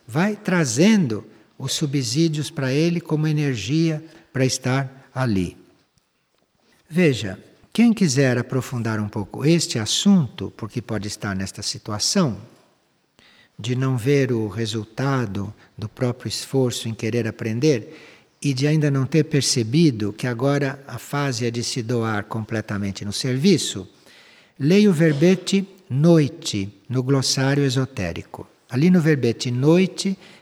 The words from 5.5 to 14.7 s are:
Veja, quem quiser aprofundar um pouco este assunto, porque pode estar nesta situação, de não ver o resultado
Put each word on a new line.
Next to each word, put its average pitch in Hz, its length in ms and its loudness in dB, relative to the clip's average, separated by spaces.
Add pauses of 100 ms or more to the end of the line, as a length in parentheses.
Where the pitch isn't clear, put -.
Veja, 123 480 2 (360)
quem 233 180 6
quiser 139 460 2
aprofundar 120 640 -4
um 104 80 -4
pouco 107 360 -6
este 165 320 2
assunto, 117 760 2
porque 113 260 -10
pode 104 280 -6
estar 101 260 -8
nesta 95 260 -8
situação, 104 760 -2 (1200)
de 120 160 -2
não 131 220 0
ver 131 340 2
o 110 160 0
resultado 107 1040 -4 (240)